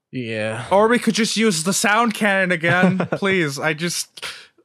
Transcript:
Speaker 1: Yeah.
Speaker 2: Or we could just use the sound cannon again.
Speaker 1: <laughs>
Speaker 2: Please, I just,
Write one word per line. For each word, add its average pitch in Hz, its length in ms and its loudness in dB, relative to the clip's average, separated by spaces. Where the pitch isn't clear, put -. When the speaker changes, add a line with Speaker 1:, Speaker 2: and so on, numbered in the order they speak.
Speaker 1:
Yeah. 113 580 -6
Speaker 2:
Or 196 160 6
we 233 120 2
could 214 160 0
just 220 220 -2
use 202 280 2
the 190 80 0
sound 214 420 2
cannon 190 380 0
again. 180 460 2
Speaker 1:
<laughs> 180 140 -2
Speaker 2:
Please, 170 460 0
I 156 140 0
just, - 520 -6